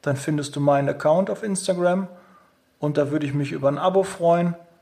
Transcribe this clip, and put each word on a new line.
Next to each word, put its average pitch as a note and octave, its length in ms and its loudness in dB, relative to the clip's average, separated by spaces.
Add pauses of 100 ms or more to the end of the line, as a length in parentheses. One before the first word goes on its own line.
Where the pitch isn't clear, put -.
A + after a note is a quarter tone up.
Dann C#3+ 120 0
findest D3 400 -4
du D3 40 -4
meinen C#3 280 4
Account E3+ 440 2
auf G3+ 100 -6
Instagram F#3 680 0 (680)
und D3 200 -2
da C#3 120 0
würde D3+ 160 -2
ich C3+ 80 -4
mich C#3+ 180 -2
über C#3 180 0
ein C#3+ 100 -2
Abo F#3 240 2
freuen. E3+ 500 2 (280)